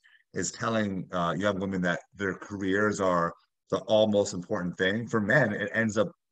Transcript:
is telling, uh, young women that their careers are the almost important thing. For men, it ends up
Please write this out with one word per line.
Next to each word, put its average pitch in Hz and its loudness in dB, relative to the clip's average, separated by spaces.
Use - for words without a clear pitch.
is 90 -4
telling, 107 -2
uh, 87 0
young 98 0
women 95 -2
that 87 0
their 98 -2
careers 101 -2
are 87 2
the 95 0
almost 107 2
important 90 -6
thing. 104 0
For 117 0
men, 107 2
it 101 -4
ends 110 0
up 98 2